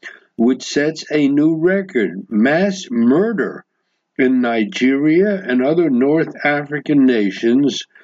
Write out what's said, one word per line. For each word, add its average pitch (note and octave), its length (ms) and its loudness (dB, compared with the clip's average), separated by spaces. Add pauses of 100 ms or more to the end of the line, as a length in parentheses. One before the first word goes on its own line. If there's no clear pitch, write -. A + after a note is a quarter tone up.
(360)
which B2+ 280 0
sets D3+ 460 -4
a D3 180 2
new D3 280 2
record. F3 720 -2
Mass D#3 600 0
murder B2+ 760 0 (540)
in B2+ 240 2
Nigeria C3+ 960 0
and B2+ 240 -2
other E3 240 2
North C#3 460 0 (100)
African D3 600 0
nations, A#2+ 800 0 (200)